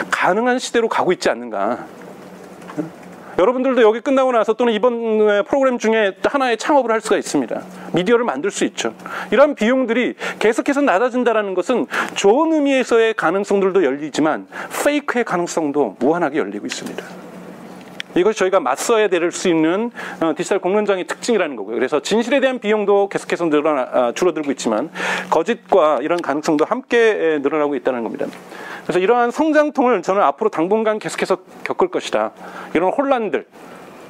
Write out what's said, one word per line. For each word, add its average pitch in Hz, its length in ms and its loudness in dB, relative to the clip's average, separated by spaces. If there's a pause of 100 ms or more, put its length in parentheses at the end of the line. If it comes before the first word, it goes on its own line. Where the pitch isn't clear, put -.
(120)
가능한 240 480 0
시대로 233 300 0
가고 - 240 0
있지 - 160 0
않는가. 117 560 -4 (1500)
여러분들도 254 440 2
여기 220 180 6
끝나고 262 320 2
나서 226 220 2
또는 240 180 2
이번 214 720 2
프로그램 262 340 2
중에 220 360 2 (100)
하나의 262 340 0
창업을 254 340 2
할 220 100 2
수가 202 160 0
있습니다. 131 440 -2 (320)
미디어를 226 300 2
만들 151 260 -2
수 - 140 -4
있죠. 117 300 -4 (380)
이런 269 240 6
비용들이 233 600 0 (240)
계속해서 254 420 0
낮아진다라는 220 720 0
것은 185 320 -2 (300)
좋은 294 380 4
의미에서의 254 640 2
가능성들도 190 680 2
열리지만 143 640 0 (380)
페이크의 285 400 0
가능성도 147 760 -2
무한하게 151 400 0
열리고 101 260 -6
있습니다. - 380 -10 (1120)
이것이 202 220 2
저희가 190 220 2
맞서야 202 480 2
될 175 220 2
수 - 180 -2
있는, 170 420 2 (300)
어, 160 160 0
디지털 180 220 0
공론장의 196 460 0
특징이라는 180 520 -2
거고요. 104 180 -8
그래서 127 240 0
진실에 233 400 0
대한 254 200 0
비용도 202 500 2
계속해서 175 380 -4
늘어나, 147 440 0
아, 123 240 2
줄어들고 156 360 0
있지만 127 380 -2 (400)
거짓과 165 720 2
이런 175 200 -2
가능성도 151 420 0
함께, 240 340 -2
에, 165 420 2
늘어나고 147 360 0
있다는 127 280 -2
겁니다. - 240 -6 (560)
그래서 165 160 0
이러한 240 320 2
성장통을 285 720 2
저는 196 180 0
앞으로 185 280 2
당분간 214 500 0
계속해서 - 400 -2 (240)
겪을 175 260 0
것이다. 110 420 -2 (440)
이런 180 180 2
혼란들, 233 540 0 (640)